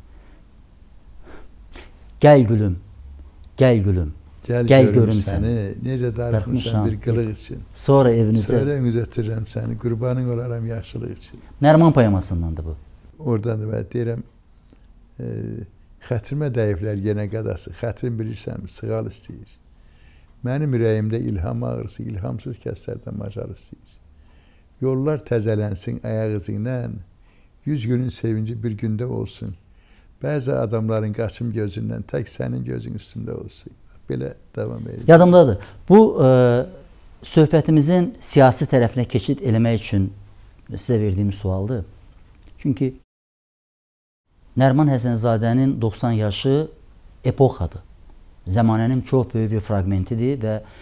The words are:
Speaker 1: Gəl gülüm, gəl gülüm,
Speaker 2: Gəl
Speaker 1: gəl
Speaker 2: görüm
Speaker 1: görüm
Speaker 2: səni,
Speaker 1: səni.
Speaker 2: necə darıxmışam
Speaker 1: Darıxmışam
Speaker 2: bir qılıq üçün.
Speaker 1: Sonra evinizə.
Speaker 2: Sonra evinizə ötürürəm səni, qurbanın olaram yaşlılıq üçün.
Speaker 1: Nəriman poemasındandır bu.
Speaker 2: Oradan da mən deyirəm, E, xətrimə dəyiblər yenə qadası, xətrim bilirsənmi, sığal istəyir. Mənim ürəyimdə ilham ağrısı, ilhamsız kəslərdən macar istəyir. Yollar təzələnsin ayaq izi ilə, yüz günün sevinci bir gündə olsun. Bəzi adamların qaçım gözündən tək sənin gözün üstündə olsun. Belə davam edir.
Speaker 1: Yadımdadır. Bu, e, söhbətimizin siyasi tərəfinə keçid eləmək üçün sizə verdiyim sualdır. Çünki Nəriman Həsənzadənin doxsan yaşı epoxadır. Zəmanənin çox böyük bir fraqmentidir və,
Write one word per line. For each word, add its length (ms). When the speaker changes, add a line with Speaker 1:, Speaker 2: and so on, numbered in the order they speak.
Speaker 1:
Gəl 260
gülüm, 280
gəl 260
gülüm, 300
Speaker 2:
Gəl 200
Speaker 1:
gəl 180
Speaker 2:
görüm 80
Speaker 1:
görüm 200
Speaker 2:
səni, 320
Speaker 1:
səni. 320
Speaker 2:
necə 280
darıxmışam 180
Speaker 1:
Darıxmışam 520
Speaker 2:
bir 160
qılıq 300
üçün. 320
Speaker 1:
Sonra 380
evinizə. 480
Speaker 2:
Sonra 160
evinizə 320
ötürürəm 400
səni, 320
qurbanın 560
olaram 320
yaşlılıq 440
üçün. 280
Speaker 1:
Nəriman 320
poemasındandır 720
bu. 100
Speaker 2:
Oradan 420
da 100
mən 240
deyirəm, 280
E, 60
xətrimə 500
dəyiblər 460
yenə 320
qadası, 480
xətrim 400
bilirsənmi, 520
sığal 400
istəyir. 480
Mənim 320
ürəyimdə 480
ilham 400
ağrısı, 400
ilhamsız 600
kəslərdən 540
macar 360
istəyir. 460
Yollar 420
təzələnsin 800
ayaq 380
izi 160
ilə, 200
yüz 220
günün 220
sevinci 540
bir 140
gündə 280
olsun. 500
Bəzi 320
adamların 600
qaçım 400
gözündən 520
tək 240
sənin 320
gözün 360
üstündə 380
olsun. 340
Belə 240
davam 320
edir. 200
Speaker 1:
Yadımdadır. 500
Bu, 100
e, 40
söhbətimizin 960
siyasi 480
tərəfinə 400
keçid 400
eləmək 320
üçün 300
sizə 260
verdiyim 320
sualdır. 540
Çünki 360
Nəriman 360
Həsənzadənin 880
doxsan 320
yaşı 540
epoxadır. 560
Zəmanənin 540
çox 320
böyük 180
bir 140
fraqmentidir 760
və, 140